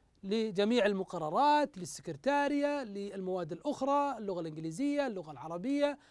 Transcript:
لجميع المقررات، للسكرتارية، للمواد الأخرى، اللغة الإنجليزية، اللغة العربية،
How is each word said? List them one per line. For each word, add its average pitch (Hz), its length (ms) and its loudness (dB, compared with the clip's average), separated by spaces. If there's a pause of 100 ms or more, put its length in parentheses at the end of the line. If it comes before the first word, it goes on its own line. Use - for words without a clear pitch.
(220)
لجميع 208 640 2
المقررات، 196 920 2
للسكرتارية، 285 1040 -2
للمواد 190 680 -6
الأخرى، 277 680 0
اللغة 196 220 -4
الإنجليزية، 165 640 -2
اللغة 180 240 -6
العربية، 240 680 0 (120)